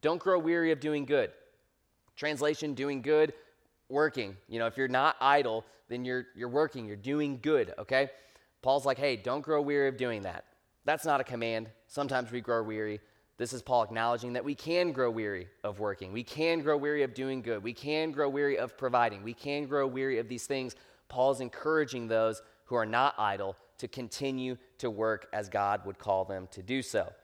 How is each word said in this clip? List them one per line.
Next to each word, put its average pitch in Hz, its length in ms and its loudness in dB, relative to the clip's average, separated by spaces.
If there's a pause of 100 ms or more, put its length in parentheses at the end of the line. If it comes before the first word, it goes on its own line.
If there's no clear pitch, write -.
don't 165 180 2
grow 185 200 4
weary 165 340 4
of 143 80 2
doing 147 240 0
good." 131 280 2 (840)
Translation, 147 580 0
"doing 135 280 -4
good, 151 300 4 (560)
working." 131 480 0 (120)
You 113 100 -6
know, 113 80 0
if 113 100 -4
you're 135 120 0
not 131 320 4
idle, 123 440 4 (240)
then 123 160 -6
you're, 127 300 -4
you're 120 140 -8
working, 135 380 0
you're 104 100 -10
doing 139 440 -2
good, 127 380 2
okay? 135 320 0 (520)
Paul's 135 240 2
like, 131 120 2
"Hey, 135 180 0
don't 123 240 -4
grow 147 200 0
weary 143 280 2
of 123 80 -2
doing 117 260 -2
that." 87 220 -8 (400)
That's 156 200 0
not 147 160 4
a 131 40 0
command. 113 460 -4 (160)
Sometimes 131 460 -2
we 123 80 -4
grow 117 220 0
weary. 107 380 -4 (360)
This 120 160 -4
is 123 100 -10
Paul 123 220 2
acknowledging 117 480 -2
that 123 120 -4
we 143 120 -4
can 170 340 0
grow 127 200 2
weary 104 380 -4 (140)
of 104 160 -6
working. 98 340 -4
We 117 120 -6
can 165 360 0
grow 147 160 2
weary 147 280 2
of 127 100 -4
doing 131 260 -4
good. 110 220 -4
We 117 100 -6
can 151 380 -2
grow 143 180 0
weary 143 300 2
of 123 180 -2
providing. 120 460 2
We 113 100 -8
can 143 340 -6
grow 139 200 0
weary 131 320 -2
of 113 100 -4
these 120 180 -8
things. 131 280 -4 (340)
Paul's 131 320 2
encouraging 131 680 -2
those 110 340 2 (220)
who - 100 -6
are 113 100 2
not 120 320 2
idle 98 400 0 (220)
to 123 80 -8
continue 127 680 -6 (220)
to 123 120 -2
work 107 420 -2
as 104 160 -4
God 101 380 0
would 98 140 -10
call 95 240 2
them 92 260 -8
to 95 140 -14
do 127 180 -2
so. 98 300 -2 (120)